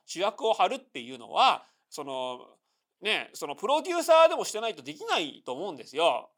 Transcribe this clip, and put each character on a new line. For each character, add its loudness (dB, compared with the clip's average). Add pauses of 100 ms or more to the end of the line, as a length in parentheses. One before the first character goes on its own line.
主 -12
役 -2
を 4
張 4
る 0
っ -6
て -14
い -12
う -14
の -18
は、 4 (260)
そ -10
の、 -8 (440)
ね、 -2
そ -10
の -8
プ -8
ロ 2
デ -6
ュ -2
ー 0
サ 8
ー 8
で -4
も -2
し -8
て -6
な -4
い -6
と -18
で -12
き -14
な 0
い -8
と -6
思 -8
う -8
ん -10
で -16
す -16
よ。 0